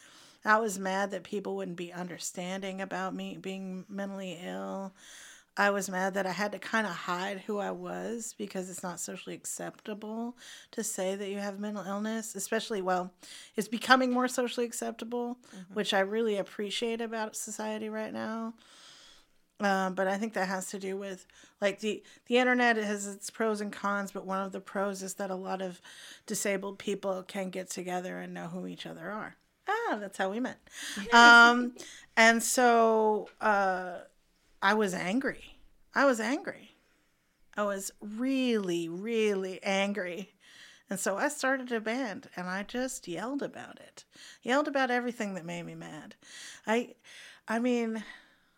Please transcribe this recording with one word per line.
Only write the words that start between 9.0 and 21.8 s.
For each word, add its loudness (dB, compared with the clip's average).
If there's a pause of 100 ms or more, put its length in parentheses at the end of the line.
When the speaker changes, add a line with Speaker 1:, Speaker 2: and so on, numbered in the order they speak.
Speaker 1:
socially -10
acceptable -10 (340)
to -6
say -2
that -8
you -6
have -6
mental -6
illness, -4
especially, -4
well, 0 (420)
it's -2
becoming 4
more 2
socially -2
acceptable, -6 (180)
Speaker 2:
Mm-hmm. -16
Speaker 1:
which 0
I 4
really 0
appreciate -4
about -6
society -6
right -8
now. -6 (1040)
Um, 2
but 2
I 2
think -4
that 0
has -4
to -10
do -6
with, -10 (320)
like, 0